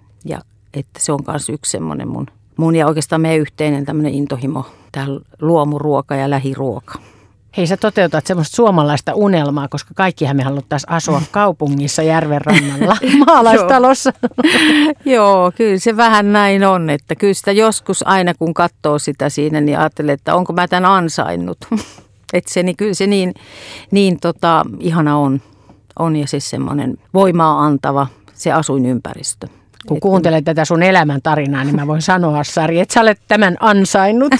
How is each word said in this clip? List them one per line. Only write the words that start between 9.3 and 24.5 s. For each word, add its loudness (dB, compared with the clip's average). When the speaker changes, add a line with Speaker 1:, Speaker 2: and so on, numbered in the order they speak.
Speaker 2:
koska -10
kaikkihan -2
me 0
haluttaisiin -6
asua -2
Speaker 1:
<laughs> -
Speaker 2:
kaupungissa -2
järven 0
rannalla, 0
Speaker 1:
<laughs> 6
Speaker 2:
maalaistalossa. 4
Speaker 1:
Joo. 2
<laughs> 4
Joo, 4
kyllä 0
se -2
vähän 4
näin 4
on, 2
että -4
kyllä 0
sitä -2
joskus 0
aina 2
kun -4
katsoo 0
sitä -4
siinä, -2
niin 0
ajattelee, -2
että -4
onko 0
mä 0
tän 0
ansainnut. 0
<laughs> -10
Et -2
se, -2
niin -2
kyllä -2
se -2
niin, 0
niin 2
tota, 0